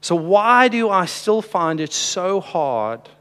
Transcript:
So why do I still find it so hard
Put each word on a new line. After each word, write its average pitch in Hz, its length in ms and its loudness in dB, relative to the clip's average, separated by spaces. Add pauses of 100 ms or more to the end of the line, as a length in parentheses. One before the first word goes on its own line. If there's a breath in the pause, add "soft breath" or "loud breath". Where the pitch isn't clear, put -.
So - 120 -2
why 208 540 4
do 233 200 0
I 190 180 2
still 214 360 -2
find 160 380 -2
it 156 120 -6
so 190 480 -4
hard 117 600 -4 (200)